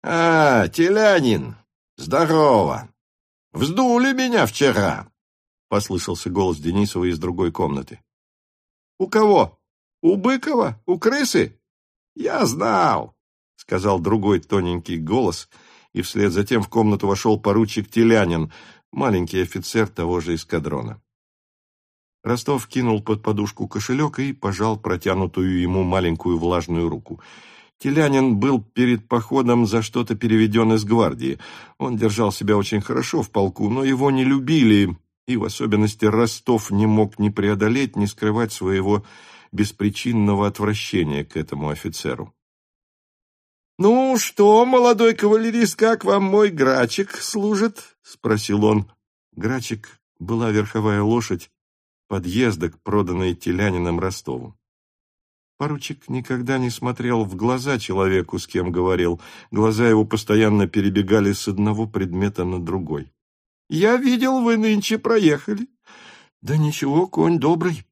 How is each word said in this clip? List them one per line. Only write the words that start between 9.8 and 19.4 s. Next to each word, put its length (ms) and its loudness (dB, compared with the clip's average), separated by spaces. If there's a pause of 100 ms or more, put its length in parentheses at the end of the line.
У 160 4
Быкова? 720 -2
У 120 0
крысы? 640 0 (540)
Я 320 -2
знал!» — 680 0 (420)
сказал 420 -2
другой 420 0
тоненький 560 -4
голос, 540 -4 (420)
и 80 -6
вслед 320 -2
за 120 0
тем 180 0
в 60 -6
комнату 400 0
вошел 300 0
поручик 520 0
Телянин, 640 2 (380)
маленький 520 -2